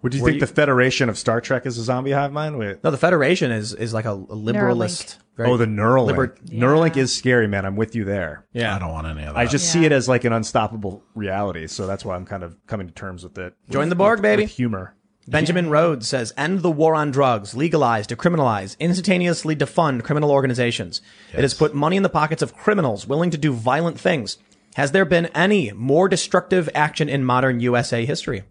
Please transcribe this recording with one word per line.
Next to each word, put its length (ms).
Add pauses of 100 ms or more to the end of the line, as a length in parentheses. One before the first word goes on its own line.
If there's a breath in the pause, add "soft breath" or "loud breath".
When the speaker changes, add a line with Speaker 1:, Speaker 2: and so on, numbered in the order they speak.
Speaker 1:
Would 120
you 80
Speaker 2:
Were 80
Speaker 1:
think 120
Speaker 2:
you 60
Speaker 1:
the 60
Federation 560
of 80
Star 240
Trek 240
is 120
a 60
zombie 280
hive 200
mind? 260
Wait. 260
Speaker 2:
No, 60
the 80
Federation 540
is, 220
is 200
like 120
a, 80
a 20 (200)
liberalist. 120
Speaker 3:
Neuralink. 720 (180)
Speaker 2:
Very 160
Speaker 1:
Oh, 60
the 80
Neuralink. 420
Speaker 2:
liber- 280 (100)
Speaker 3:
Yeah. 180
Speaker 1:
Neuralink 340
is 180
scary, 320
man. 180
I'm 100
with 200
you 100
there. 480
Speaker 2:
Yeah. 220
Speaker 4:
I 40
don't 140
want 140
any 180
of 100
that. 40
Speaker 1:
I 60
just 220
Speaker 3:
Yeah. 140
Speaker 1:
see 40
it 60
as, 180
like, 160
an 80
unstoppable 680 (120)
reality, 520
so 180
that's 200
why 100
I'm 100
kind 180
of 120 (120)
coming 200
to 60
terms 300
with 140
it. 160 (160)
Speaker 2:
Join 140
Speaker 1:
With, 60
Speaker 2:
the 60
Borg, 240
Speaker 1:
with, 40
Speaker 2:
baby. 200
Speaker 1:
with 80
humor. 440 (320)
Speaker 2:
Benjamin 420
Rhodes 380
says, 300
"End 240
the 100
war 240
on 160
drugs. 420
Legalize, 540
decriminalize, 720
instantaneously 760
defund 480
criminal 280
organizations. 680 (320 loud breath)
It 80
has 100
Speaker 4:
Yes. 80
Speaker 2:
put 160
money 220
in 60
the 60
pockets 320
of 140
criminals 520
willing 240
to 60
do 160
violent 460
things. 380 (380)
Has 160
there 140
been 220
any 460
more 360
destructive 640
action 360
in 160
modern 340
U 180
S 160
A 120
history?" 440